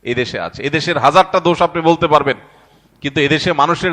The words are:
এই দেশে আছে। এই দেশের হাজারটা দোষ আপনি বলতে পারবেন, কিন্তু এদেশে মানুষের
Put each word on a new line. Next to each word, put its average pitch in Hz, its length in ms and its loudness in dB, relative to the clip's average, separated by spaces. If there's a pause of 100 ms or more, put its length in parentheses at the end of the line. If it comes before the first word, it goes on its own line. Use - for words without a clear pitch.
এই 117 100 -4
দেশে 117 260 -6
আছে। 85 220 -10
এই 143 100 -4
দেশের 160 260 -4
হাজারটা 165 420 2
দোষ 170 220 0
আপনি 165 200 -2
বলতে 165 260 2
পারবেন, 139 300 2 (640)
কিন্তু 139 180 -4
এদেশে 143 320 0
মানুষের 160 400 0